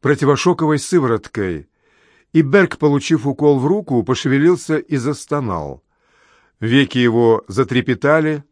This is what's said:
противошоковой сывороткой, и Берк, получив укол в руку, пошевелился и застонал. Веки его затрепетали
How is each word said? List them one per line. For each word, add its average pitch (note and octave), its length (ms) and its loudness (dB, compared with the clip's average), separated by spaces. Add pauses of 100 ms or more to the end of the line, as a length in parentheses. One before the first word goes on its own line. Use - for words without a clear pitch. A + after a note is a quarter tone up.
противошоковой D3 760 0
сывороткой, A2 880 -2 (640)
и D#3+ 100 4
Берк, E3+ 360 2
получив C#3+ 480 0
укол C#3+ 320 2
в B2+ 80 -2
руку, D#3 360 0
пошевелился C#3+ 760 0
и D3+ 180 -6
застонал. A#2 880 -6 (760)
Веки C3 380 0
его A#2 500 2
затрепетали C#3+ 1040 -2